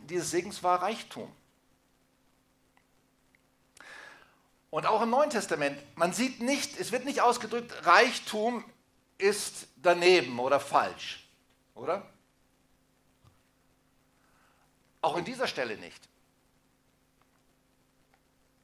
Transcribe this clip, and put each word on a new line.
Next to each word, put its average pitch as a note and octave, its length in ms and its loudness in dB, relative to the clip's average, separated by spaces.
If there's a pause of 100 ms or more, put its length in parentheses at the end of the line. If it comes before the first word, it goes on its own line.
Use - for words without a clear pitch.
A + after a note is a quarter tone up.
dieses E3 240 -4
Segens F#3+ 320 -4
war F3+ 180 2
Reichtum. F#3+ 500 -8 (3500)
Und D3+ 140 -4
auch G#3+ 160 2
im A3+ 100 2
Neuen C#4+ 200 4
Testament, D3 500 -2 (160)
man F3 160 2
sieht B3+ 280 -2
nicht, B3+ 380 -2
es F3 120 -6
wird A3 140 -4
nicht C4 180 -2
ausgedrückt, A#3 640 0
Reichtum A3 800 4 (520)
ist - 600 -2
daneben F3 640 4
oder C3+ 180 2
falsch, - 720 -2 (460)
oder? D#3+ 300 -6 (3000)
Auch D#3 160 0
an F3 80 -2
dieser A#3+ 220 -4
Stelle A#2 300 -4
nicht. F2 320 -18 (2500)